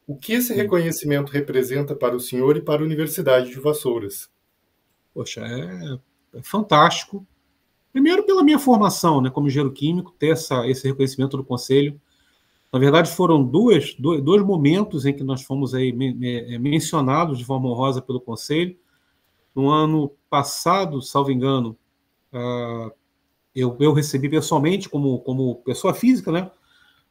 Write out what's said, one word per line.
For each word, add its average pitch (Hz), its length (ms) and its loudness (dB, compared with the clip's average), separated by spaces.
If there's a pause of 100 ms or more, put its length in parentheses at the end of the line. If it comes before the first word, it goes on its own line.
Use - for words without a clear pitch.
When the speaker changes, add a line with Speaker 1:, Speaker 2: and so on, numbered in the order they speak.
Speaker 1:
O 143 80 -10
que - 180 -8
esse 240 140 0
Speaker 2:
Sim. 226 80 -4
Speaker 1:
reconhecimento 165 760 -2
representa 143 600 -2
para 123 220 -2
o 123 40 -2
senhor 131 360 2
e 165 60 -4
para 151 200 0
a 156 40 -2
Universidade 147 640 0
de 135 100 -16
Vassouras? 123 720 -4 (840)
Speaker 2:
Poxa, 117 280 -10
é, 135 960 -14
é 131 40 -16
fantástico. 190 840 2 (640)
Primeiro 330 320 2
pela 381 200 4
minha 294 160 6
formação, 185 600 4
né, 127 80 0
como 147 180 -2
engenheiro 135 260 0
químico, 170 440 -4
ter 151 120 0
essa, 139 380 0
esse 131 200 -2
reconhecimento 135 480 -2
do 135 80 -6
Conselho. 143 560 0 (720)
Na 127 80 0
verdade, 147 320 4
foram 170 320 4
duas, 160 520 4
do-, 147 260 -2
dois 180 220 4
momentos 175 600 2
em 143 80 2
que 143 100 -10
nós 131 200 -4
fomos 135 300 -4
aí 127 180 0
men-, 127 220 -2
men-, 120 400 -8
é, 120 60 -8
mencionados 147 760 0
de 120 60 -10
forma 131 260 -4
honrosa 127 320 -2
pelo 123 200 -8
Conselho. 160 560 -4 (760)
No 139 140 2
ano 156 420 2 (180)
passado, 156 720 -2
salvo 139 300 -2
engano, 127 440 0 (560)
ah, 120 600 -8 (640)
eu, 127 240 -2
eu 151 120 6
recebi 143 380 0
pessoalmente, 156 580 0
como, 139 340 -2
como 127 340 -2
pessoa 131 380 -2
física, 233 380 2
né, 185 200 -4 (600)